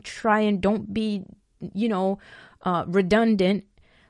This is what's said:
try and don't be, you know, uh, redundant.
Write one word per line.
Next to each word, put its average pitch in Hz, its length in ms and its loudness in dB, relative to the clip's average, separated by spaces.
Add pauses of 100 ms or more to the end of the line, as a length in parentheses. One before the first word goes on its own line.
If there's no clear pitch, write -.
try - 360 0
and 208 220 0
don't 202 320 -2
be, 208 320 -4 (480)
you 220 160 -2
know, 190 300 0 (420)
uh, 180 260 -2
redundant. 196 800 2 (440)